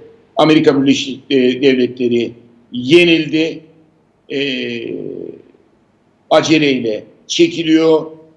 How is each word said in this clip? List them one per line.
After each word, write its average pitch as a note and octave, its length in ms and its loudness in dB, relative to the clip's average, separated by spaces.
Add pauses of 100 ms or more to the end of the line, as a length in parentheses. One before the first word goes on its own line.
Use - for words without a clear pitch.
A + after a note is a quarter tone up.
(360)
Amerika D3+ 460 2
Birleşik, C3 480 -2
e, B2+ 320 0
Devletleri B2 680 0 (400)
yenildi. D#3 880 2 (720)
E, C#3+ 80 -6 (1900)
aceleyle C#3 760 0 (240)
çekiliyor. D#3+ 840 2 (260)